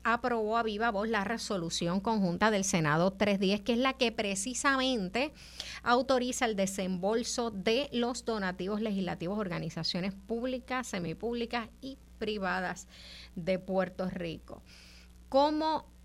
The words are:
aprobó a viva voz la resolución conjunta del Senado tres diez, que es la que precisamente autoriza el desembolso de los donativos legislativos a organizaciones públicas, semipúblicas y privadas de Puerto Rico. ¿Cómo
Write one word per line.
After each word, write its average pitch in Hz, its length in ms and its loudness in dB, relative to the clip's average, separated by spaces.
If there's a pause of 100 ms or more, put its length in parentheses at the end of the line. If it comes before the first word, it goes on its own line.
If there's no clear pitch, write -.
aprobó 233 520 2
a 233 60 2
viva 226 300 0
voz 202 160 -2
la 208 160 0
resolución 180 760 -2
conjunta 202 540 4
del 196 100 2
Senado 165 500 4
tres 202 280 2
diez, 202 200 2
que 240 120 0
es 233 60 2
la 262 160 2
que 233 180 2
precisamente 247 1200 0 (500)
autoriza 247 600 4
el 220 100 2
desembolso 190 960 0
de 226 420 2
los 240 320 -2
donativos 196 560 -2
legislativos 190 580 -2
a - 20 -2
organizaciones 170 720 -4
públicas, 247 720 -4
semipúblicas 226 840 -4 (100)
y 269 180 -14 (220)
privadas 185 680 -2 (480)
de 185 240 0
Puerto 185 500 -2
Rico. 175 540 -8 (680)
¿Cómo 302 640 2 (140)